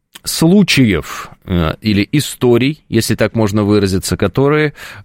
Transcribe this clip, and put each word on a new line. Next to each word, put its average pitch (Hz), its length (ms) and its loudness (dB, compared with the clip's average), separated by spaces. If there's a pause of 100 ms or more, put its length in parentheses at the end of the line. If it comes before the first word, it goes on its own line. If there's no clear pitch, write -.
(240)
случаев, 143 1080 0 (140)
э, 87 360 -2
или 104 320 0
историй, 131 760 0
если 113 260 0
так 110 200 -2
можно 107 280 0
выразиться, 98 540 0
которые, 143 580 0 (300)